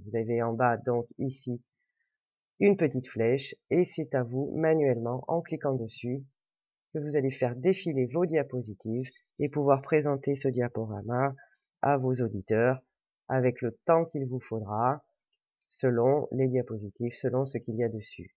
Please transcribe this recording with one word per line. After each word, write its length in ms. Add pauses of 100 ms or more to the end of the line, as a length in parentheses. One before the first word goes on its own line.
Vous 120
avez 260
en 100
bas 240
donc 300 (120)
ici 440 (1000)
une 160
petite 320
flèche 460 (160)
et 140
c'est 300
à 100
vous 320
manuellement, 720
en 140
cliquant 320
dessus, 500 (680)
que 40
vous 180
allez 140
faire 240
défiler 520
vos 180
diapositives 840 (280)
et 100
pouvoir 340
présenter 520
ce 140
diaporama 840 (480)
à 140
vos 180
auditeurs 640 (480)
avec 320
le 240
temps 200
qu'il 220
vous 140
faudra 640 (640)
selon 640
les 160
diapositives, 640
selon 320
ce 140
qu'il 180
y 80
a 40
dessus. 480